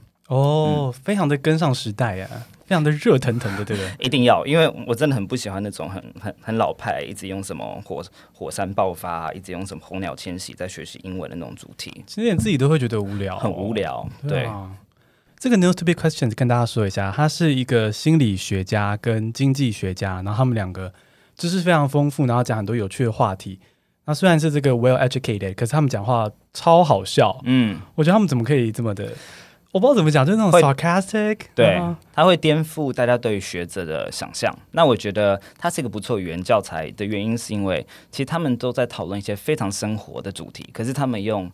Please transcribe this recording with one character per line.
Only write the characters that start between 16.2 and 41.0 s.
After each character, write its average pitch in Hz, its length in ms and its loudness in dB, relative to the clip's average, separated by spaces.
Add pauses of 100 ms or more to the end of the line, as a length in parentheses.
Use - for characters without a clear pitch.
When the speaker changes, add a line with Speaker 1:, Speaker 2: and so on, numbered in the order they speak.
Speaker 1:
跟 123 140 0
大 120 100 4
家 120 60 2
说 110 220 0
一 98 40 -2
下， 98 240 -4
他 151 140 2
是 151 260 2
一 127 100 0
个 110 280 2
心 156 260 4
理 110 180 4
学 95 280 -2
家 104 320 0
跟 110 360 -2
经 135 200 2
济 135 180 0
学 95 220 -4
家， 95 300 -4
然 92 40 -6
后 104 80 -4
他 127 100 2
们 123 100 2
两 95 180 -4
个 92 200 -10 (440)
知 170 120 -4
识 185 120 0
非 175 100 0
常 151 180 4
丰 147 220 2
富， 143 160 0
然 120 100 2
后 123 60 2
讲 120 140 -2
很 107 80 -4
多 110 100 -2
有 104 140 -2
趣 131 160 -2
的 113 80 0
话 101 220 0
题。 95 260 -14 (480)
那 151 60 0
虽 190 120 2
然 165 140 6
是 160 100 2
这 147 120 0
个 139 80 4
well 127 280 4
educated， 113 560 0
可 117 120 -2
是 113 60 -4
他 151 100 2
们 139 80 2
讲 101 120 -4
话 117 240 2 (280)
超 170 280 6
好 110 220 4
笑。 107 400 2
Speaker 2:
嗯。 117 340 2 (160)
Speaker 1:
我 160 80 0
觉 151 80 4
得 190 40 6
他 220 40 6
们 208 80 4
怎 139 80 0
么 120 80 2
可 123 120 2
以 120 180 2
这 120 100 -4
么 110 120 -2
的， 98 180 -8 (580)
我 190 80 0
不 196 80 4
知 277 40 8
道 285 40 8
怎 208 80 4
么 156 80 6
讲， 147 140 6
就 170 80 4
是 220 60 4
那 220 60 4
种 180 60 6
Speaker 2:
会 170 120 10
Speaker 1:
sarcastic， 190 800 0 (140)
Speaker 2:
对， 107 200 6
Speaker 1:
啊。 87 200 -2 (200)
Speaker 2:
他 156 100 4
会 180 100 6
颠 156 300 2
覆 156 260 -4
大 123 140 0
家 120 140 4
对 113 180 0
于 98 40 -2
学 87 260 -8
者 90 180 -8
的 78 260 -4
想 - 220 -10
象。 110 180 0 (200)
那 160 120 2
我 131 140 6
觉 104 160 -4
得 101 260 2 (200)
他 175 100 -2
是 175 140 -4
一 - 20 -4
个 117 60 -4
不 107 100 -8
错 107 180 -4
语 90 100 -6
言 85 140 -6
教 110 160 2
材 80 340 -6
的 107 120 -8
原 101 180 -4
因， 113 140 -2
是 117 160 -8
因 101 120 -2
为 90 220 -2 (240)
其 - 60 -16
实 139 80 -2
他 131 140 -4
们 135 180 0
都 127 160 -4
在 123 140 -2
讨 107 180 -8
论 95 140 -6
一 - 20 -8
些 104 160 -6
非 151 180 -4
常 98 160 -4
生 107 240 -6
活 - 280 -10
的 98 100 -8
主 - 200 -14
题， - 200 -18
可 - 100 -8
是 120 80 -4
他 135 160 -2